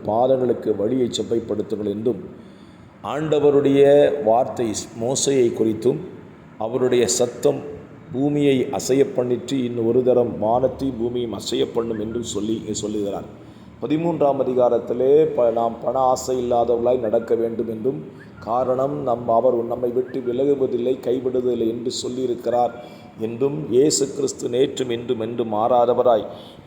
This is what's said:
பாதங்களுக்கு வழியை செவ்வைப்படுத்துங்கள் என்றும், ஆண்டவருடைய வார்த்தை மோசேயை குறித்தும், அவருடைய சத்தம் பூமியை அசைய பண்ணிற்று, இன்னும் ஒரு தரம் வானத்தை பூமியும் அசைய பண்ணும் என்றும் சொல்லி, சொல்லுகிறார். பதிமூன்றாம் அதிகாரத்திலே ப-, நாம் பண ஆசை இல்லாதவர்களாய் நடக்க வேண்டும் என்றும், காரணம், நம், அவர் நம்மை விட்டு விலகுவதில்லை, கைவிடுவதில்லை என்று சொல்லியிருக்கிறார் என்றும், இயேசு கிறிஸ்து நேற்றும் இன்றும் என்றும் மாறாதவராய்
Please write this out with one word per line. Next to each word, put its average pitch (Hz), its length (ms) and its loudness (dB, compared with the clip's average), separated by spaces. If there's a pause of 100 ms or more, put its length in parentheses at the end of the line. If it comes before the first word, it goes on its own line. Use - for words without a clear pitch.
பாதங்களுக்கு 120 680 0
வழியை 117 340 0
செவ்வைப்படுத்துங்கள் 104 800 -4
என்றும், 107 260 -2 (880)
ஆண்டவருடைய 143 1080 4 (100)
வார்த்தை 117 480 2 (300)
மோசேயை 127 520 2
குறித்தும், 113 440 0 (640)
அவருடைய 123 480 2
சத்தம் - 540 0 (520)
பூமியை 143 580 2
அசைய 127 360 2 (100)
பண்ணிற்று, 120 360 -2
இன்னும் 120 340 -2
ஒரு 120 160 4
தரம் 120 360 2
வானத்தை 127 600 0
பூமியும் 120 340 -4
அசைய 123 420 -2
பண்ணும் 117 260 -2
என்றும் 113 220 -6
சொல்லி, 110 480 -4
சொல்லுகிறார். 104 580 -6 (540)
பதிமூன்றாம் 143 580 0
அதிகாரத்திலே 123 840 4
ப-, 120 260 2
நாம் 113 320 0
பண 123 160 -2
ஆசை 127 380 0
இல்லாதவர்களாய் 120 640 2
நடக்க 113 360 0
வேண்டும் 113 340 -2
என்றும், 117 320 -4 (400)
காரணம், 131 640 -2
நம், 120 260 -4
அவர் 117 260 4
நம்மை 120 360 -2
விட்டு 127 280 -2
விலகுவதில்லை, 127 800 0
கைவிடுவதில்லை 123 680 -2
என்று 120 240 -4
சொல்லியிருக்கிறார் 120 760 -2 (480)
என்றும், 123 540 -4
இயேசு 139 420 2
கிறிஸ்து 139 340 -4
நேற்றும் 131 420 -2
இன்றும் 120 300 -4
என்றும் 117 320 -4
மாறாதவராய் 120 760 4 (400)